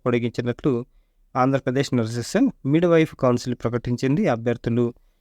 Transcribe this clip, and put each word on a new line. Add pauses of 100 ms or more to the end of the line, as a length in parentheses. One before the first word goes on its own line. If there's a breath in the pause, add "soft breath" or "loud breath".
పొడిగించినట్లు (520)
ఆంధ్రప్రదేశ్
నర్సెస్ (180)
మిడ్‌వైఫ్
కౌన్సిల్
ప్రకటించింది.
అభ్యర్థులు, (260)